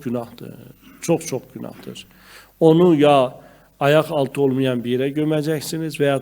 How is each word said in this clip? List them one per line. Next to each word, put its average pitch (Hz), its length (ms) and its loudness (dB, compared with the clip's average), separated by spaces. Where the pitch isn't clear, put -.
günahdır. 117 540 -10
Çox, 160 240 -2
çox - 180 -8
günahdır. - 540 -16
Onu 165 360 6
ya 143 440 2
ayaq 147 320 2
altı 139 300 -2
olmayan 131 420 0
bir 123 140 -2
yerə 135 180 -2
göməcəksiniz 156 840 -4
və 147 60 2
ya 139 160 2